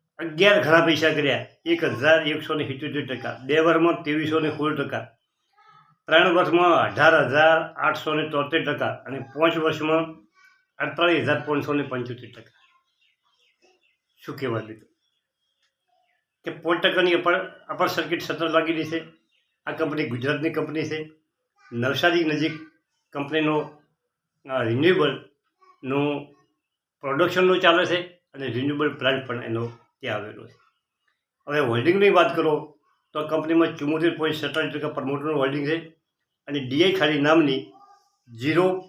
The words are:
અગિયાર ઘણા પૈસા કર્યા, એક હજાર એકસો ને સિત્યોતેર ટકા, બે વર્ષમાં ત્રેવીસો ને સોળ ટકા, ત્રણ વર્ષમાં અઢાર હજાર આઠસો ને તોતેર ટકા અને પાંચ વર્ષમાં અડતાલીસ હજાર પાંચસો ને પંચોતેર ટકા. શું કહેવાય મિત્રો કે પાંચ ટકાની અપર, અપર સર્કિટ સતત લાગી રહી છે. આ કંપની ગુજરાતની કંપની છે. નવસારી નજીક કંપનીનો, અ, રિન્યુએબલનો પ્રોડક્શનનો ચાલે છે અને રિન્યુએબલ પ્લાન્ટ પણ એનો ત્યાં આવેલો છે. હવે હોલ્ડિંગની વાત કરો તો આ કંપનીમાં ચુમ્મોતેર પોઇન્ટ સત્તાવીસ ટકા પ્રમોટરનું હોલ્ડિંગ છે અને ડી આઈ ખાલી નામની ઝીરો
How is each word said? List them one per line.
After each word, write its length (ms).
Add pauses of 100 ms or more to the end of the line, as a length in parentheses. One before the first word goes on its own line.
(200)
અગિયાર 440
ઘણા 220
પૈસા 240
કર્યા, 360 (200)
એક 180
હજાર 440
એકસો 260
ને 140
સિત્યોતેર 500
ટકા, 280
બે 140
વર્ષમાં 440
ત્રેવીસો 360
ને 180
સોળ 280
ટકા, 140 (1080)
ત્રણ 280
વર્ષમાં 380
અઢાર 580
હજાર 440
આઠસો 400
ને 160
તોતેર 440
ટકા 200
અને 260
પાંચ 380
વર્ષમાં 460 (760)
અડતાલીસ 460
હજાર 220
પાંચસો 280
ને 100
પંચોતેર 480
ટકા. 200 (1700)
શું 120
કહેવાય 260
મિત્રો 240 (1600)
કે 80
પાંચ 320
ટકાની 300
અપર, 220 (140)
અપર 380
સર્કિટ 340
સતત 200
લાગી 320
રહી 120
છે. 200 (600)
આ 60
કંપની 380
ગુજરાતની 400
કંપની 400
છે. 220 (600)
નવસારી 520
નજીક 280 (600)
કંપનીનો, 720 (680)
અ, 140
રિન્યુએબલનો 1600 (760)
પ્રોડક્શનનો 560
ચાલે 280
છે 160 (320)
અને 140
રિન્યુએબલ 480
પ્લાન્ટ 320
પણ 160
એનો 280 (280)
ત્યાં 200
આવેલો 280
છે. 80 (920)
હવે 120
હોલ્ડિંગની 500
વાત 260
કરો 440 (340)
તો 60
આ 80
કંપનીમાં 500
ચુમ્મોતેર 400
પોઇન્ટ 200
સત્તાવીસ 360
ટકા 160
પ્રમોટરનું 460
હોલ્ડિંગ 320
છે 220 (580)
અને 120
ડી 240
આઈ 100
ખાલી 280
નામની 520 (580)
ઝીરો 580